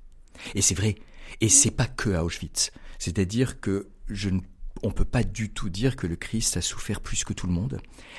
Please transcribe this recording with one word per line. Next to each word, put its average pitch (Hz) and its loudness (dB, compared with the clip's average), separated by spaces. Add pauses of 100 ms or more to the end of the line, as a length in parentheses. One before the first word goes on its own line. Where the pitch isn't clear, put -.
(540)
Et 98 2
c'est - 4
vrai, 101 2 (460)
et 110 6
c'est - 8
pas 117 2
que - -2
à 85 2
Auschwitz. - -2 (300)
C'est-à-dire 104 0
que 98 0 (200)
je 101 -2
ne, 92 2 (440)
on 104 2
peut - 6
pas 120 2
du 101 -2
tout - -4
dire 120 0
que 95 -4
le 85 0
Christ - -2
a 87 -2
souffert - -4
plus - -2
que - -4
tout - -4
le 90 2
monde. 104 -2 (380)